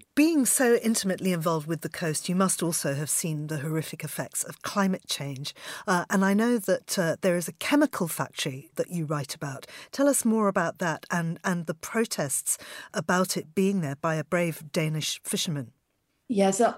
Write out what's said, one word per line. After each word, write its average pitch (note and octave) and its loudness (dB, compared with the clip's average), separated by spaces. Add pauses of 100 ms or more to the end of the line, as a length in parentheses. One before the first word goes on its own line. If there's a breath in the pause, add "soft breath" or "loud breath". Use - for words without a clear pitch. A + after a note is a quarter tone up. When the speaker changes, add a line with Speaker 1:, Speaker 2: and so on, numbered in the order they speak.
(140)
Speaker 1:
being D4+ 4
so A#3+ 4
intimately F#3+ 0
involved D#3+ 0
with D#3+ -4
the D#3+ -6
coast, D#3+ -4
you F3+ 0
must F#3 2
also E3 0
have D3 -4
seen D#3 -2
the D3+ -4
horrific D#3 -4
effects - -6
of - -12
climate G3 0
change. C#3 -6 (320 loud breath)
Uh, F3+ 2
and G3 2
I G3 4
know A#3 4
that, - -2
uh, E3 2
there F3+ 2
is F3 -2
a E3+ -8
chemical C#4+ 2
factory - -6
that E3 -2
you F3 -2
write C#3+ -4
about. C3+ -10 (260 loud breath)
Tell C#4 4
us - 2
more A3 4
about F#3 0
that E3 -2
and, E3+ -2
and F3 0
the E3+ -4
protests - -2 (380 loud breath)
about F#3 0
it - -8
being F#3+ 2
there C#3 -2
by D#3+ 0
a D#3 -2
brave E3+ -2
Danish D#3 -2
fisherman. C#3+ -4 (560)
Speaker 2:
Yes, G3 2
uh, A3 4